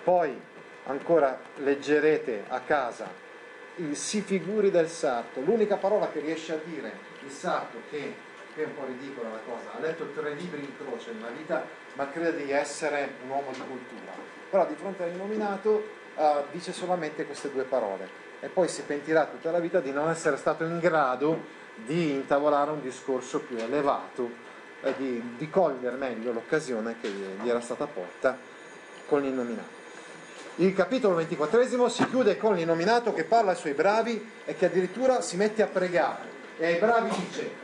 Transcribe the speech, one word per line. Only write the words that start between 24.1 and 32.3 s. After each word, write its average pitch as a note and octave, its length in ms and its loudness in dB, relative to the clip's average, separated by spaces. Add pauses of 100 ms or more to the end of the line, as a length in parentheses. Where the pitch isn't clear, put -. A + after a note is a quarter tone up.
e C3+ 160 2
di, A#2+ 400 -4
di D#3 120 -6
cogliere B2+ 460 2
meglio B2 360 -2
l'occasione A#2 680 -2
che A#2 80 -2
gli G2 380 -6
era A#2+ 140 2
stata B2+ 260 -4
porta F#2+ 500 -2 (680)
con D3 160 4
l'innominato. A#2+ 580 -2 (760)
Il F3+ 200 4
capitolo F#3+ 400 4
ventiquattresimo G3+ 720 4
si - 200 2
chiude A3+ 300 4